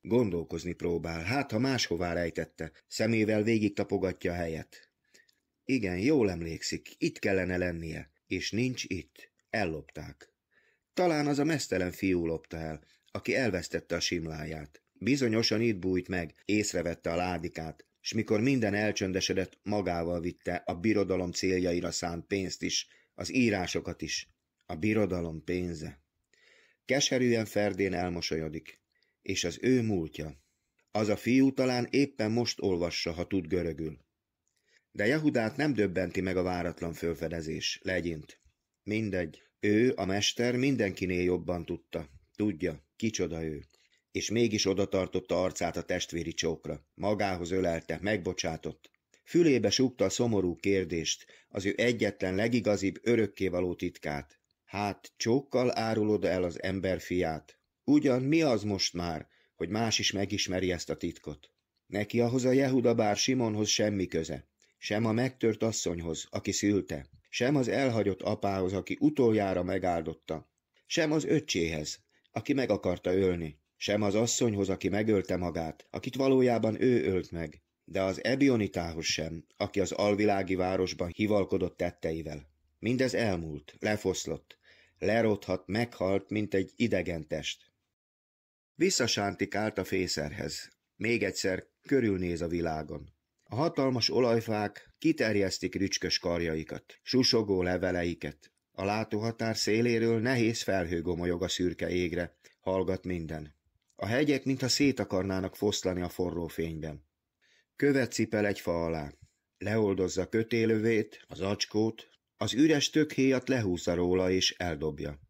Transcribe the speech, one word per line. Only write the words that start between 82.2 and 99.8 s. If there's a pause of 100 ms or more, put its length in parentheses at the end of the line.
Mindez
elmúlt,
lefoszlott, (420)
lerothat,
meghalt,
mint
egy
idegen
test. (1040)
Visszasántikált
a
fészerhez. (260)
Még
egyszer (140)
körülnéz
a
világon. (340)
A
hatalmas
olajfák
kiterjesztik
rücskös
karjaikat,
susogó
leveleiket. (200)
A
látóhatár
széléről